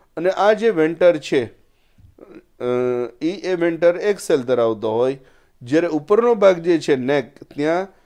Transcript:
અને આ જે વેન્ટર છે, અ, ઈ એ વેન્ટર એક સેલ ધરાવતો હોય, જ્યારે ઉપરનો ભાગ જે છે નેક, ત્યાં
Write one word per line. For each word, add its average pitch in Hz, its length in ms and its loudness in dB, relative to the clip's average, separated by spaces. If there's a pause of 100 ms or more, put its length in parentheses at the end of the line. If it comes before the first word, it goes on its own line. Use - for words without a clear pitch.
(160)
અને 170 140 0
આ 190 220 2
જે 220 180 0
વેન્ટર 165 460 2
છે, 143 460 -4 (1000)
અ, 123 40 -8 (580)
ઈ 160 60 -2
એ 185 260 -4
વેન્ટર 170 420 2
એક 202 240 -2
સેલ 147 220 0
ધરાવતો 113 480 0
હોય, 127 280 -2 (440)
જ્યારે 156 260 0
ઉપરનો 208 460 0
ભાગ 196 240 4
જે 165 200 0
છે 147 180 0
નેક, 131 480 -4
ત્યાં 165 420 -4 (200)